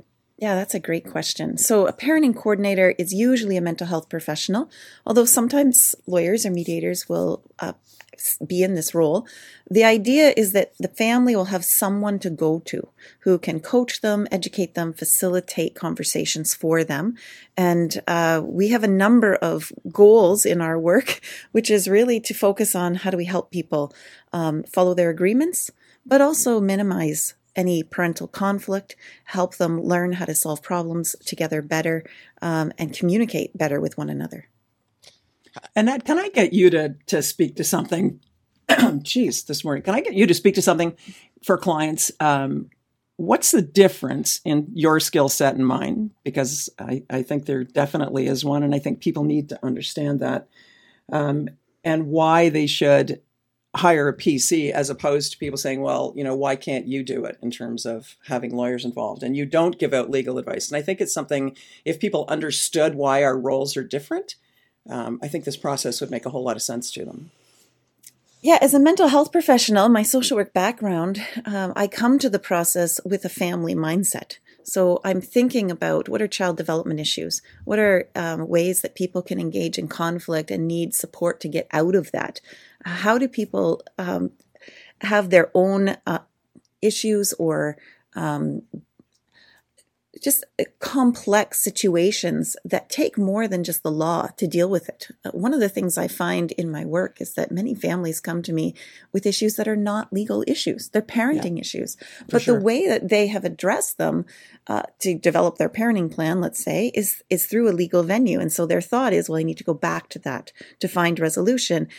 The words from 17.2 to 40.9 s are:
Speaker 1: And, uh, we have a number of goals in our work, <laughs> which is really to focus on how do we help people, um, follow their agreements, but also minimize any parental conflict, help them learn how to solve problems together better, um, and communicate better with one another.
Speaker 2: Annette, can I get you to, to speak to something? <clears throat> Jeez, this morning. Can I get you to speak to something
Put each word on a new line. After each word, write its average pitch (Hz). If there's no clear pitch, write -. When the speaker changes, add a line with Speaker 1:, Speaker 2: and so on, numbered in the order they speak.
Speaker 1:
And, 175
uh, 165
we 190
have 226
a -
number 202
of 165
goals 208
in 175
our 165
work, 175
<laughs> -
which 226
is 196
really 226
to 226
focus 202
on 175
how 190
do 185
we 175
help 180
people, 156
um, 160
follow 180
their 175
agreements, 220
but 269
also 277
minimize 185
any 175
parental 170
conflict, 196
help 185
them 165
learn 175
how 180
to 160
solve 151
problems 170
together 156
better, 160
um, 160
and 156
communicate 214
better 143
with 160
one 147
another. 147
Speaker 2:
Annette, 233
can 320
I 392
get 214
you 180
to, 151
to 156
speak -
to 160
something? -
<clears throat> -
Jeez, 160
this 147
morning. 143
Can 190
I 262
get -
you 196
to 175
speak 190
to 190
something 170